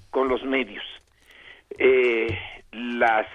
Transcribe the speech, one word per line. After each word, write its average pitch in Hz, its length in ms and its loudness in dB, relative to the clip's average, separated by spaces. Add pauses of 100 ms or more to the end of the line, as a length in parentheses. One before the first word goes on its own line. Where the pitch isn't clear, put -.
(100)
con 131 180 0
los 127 160 0
medios. 131 400 -4 (920)
Eh, 123 480 4 (460)
las, 120 640 0